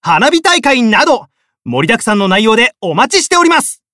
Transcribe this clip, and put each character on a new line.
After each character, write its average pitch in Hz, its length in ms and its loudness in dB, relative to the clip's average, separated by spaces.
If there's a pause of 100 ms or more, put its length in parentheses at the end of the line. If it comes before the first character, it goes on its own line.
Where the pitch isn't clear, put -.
花 175 280 0
火 330 120 0
大 359 200 0
会 262 220 0
な 220 220 2
ど、 277 220 -2 (380)
盛 127 220 -2
り 226 40 0
だ 233 60 0
く - 40 -6
さ 214 120 -2
ん 208 40 0
の 196 120 0
内 202 160 0
容 220 100 2
で 233 240 0
お 202 140 -6
待 262 240 0
ち 339 60 0
し - 40 -6
て 349 100 0
お 349 60 2
り 330 60 2
ま 330 120 2
す。 - 220 -12 (100)